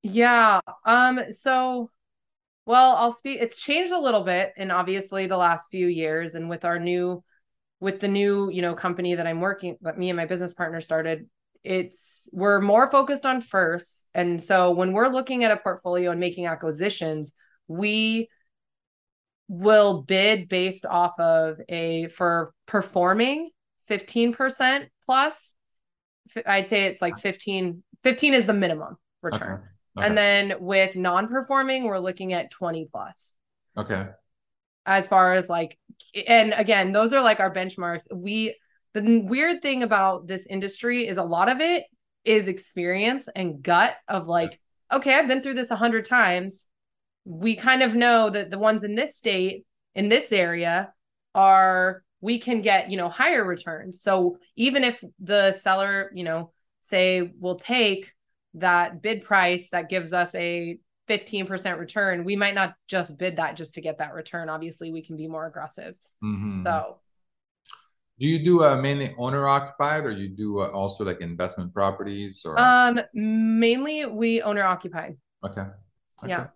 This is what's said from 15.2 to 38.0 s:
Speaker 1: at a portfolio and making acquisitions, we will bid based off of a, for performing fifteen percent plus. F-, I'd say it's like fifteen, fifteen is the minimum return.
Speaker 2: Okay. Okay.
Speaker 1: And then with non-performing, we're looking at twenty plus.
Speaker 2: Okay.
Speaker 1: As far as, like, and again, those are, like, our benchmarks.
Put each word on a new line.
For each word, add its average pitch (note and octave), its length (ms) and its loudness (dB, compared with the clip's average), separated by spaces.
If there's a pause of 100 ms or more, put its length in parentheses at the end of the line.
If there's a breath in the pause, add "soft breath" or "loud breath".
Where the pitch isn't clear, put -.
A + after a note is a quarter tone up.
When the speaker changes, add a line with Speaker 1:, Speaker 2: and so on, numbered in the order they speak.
Speaker 1:
at A3 80 4
a G#3 60 4
portfolio F3+ 540 -2
and E3+ 100 -2
making F3 240 -4
acquisitions, D#3+ 880 -4 (340)
we A3 640 -2 (1200)
will G3+ 540 4
bid F#3+ 480 2
based F#3 340 -2
off F3 340 0
of D#3+ 380 2 (140)
a, E3 380 -4
for E3+ 440 -2 (140)
performing A3 840 0 (380)
fifteen A#3 480 0
percent C4 560 -2 (160)
plus. C#4 480 0 (800)
F-, A3 100 -8
I'd G3 220 0
say G3+ 160 2
it's F#3 160 -2
like F3 160 -2
fifteen, F#3+ 680 -6 (200)
fifteen C4 320 2
is A#3+ 100 4
the G#3+ 80 0
minimum E3+ 460 -2 (240)
return. - 300 -6
Speaker 2:
Okay. G2 100 -10 (340)
Okay. G3+ 120 0
Speaker 1:
And G#3+ 100 2
then G3+ 400 4
with F#3+ 380 2
non-performing, B3+ 880 0
we're G3 140 -2
looking F#3 340 -6
at F3 180 -4
twenty E3 400 -6
plus. - 420 -14 (440)
Speaker 2:
Okay. G2+ 320 -4 (760)
Speaker 1:
As F#3+ 220 2
far F#3 280 4
as, F3+ 140 0
like, E3+ 300 -4 (480)
and A3 260 6
again, G3 380 2
those A3 220 2
are, C4+ 100 4
like, G#3+ 160 4
our - 160 0
benchmarks. F#3 580 -6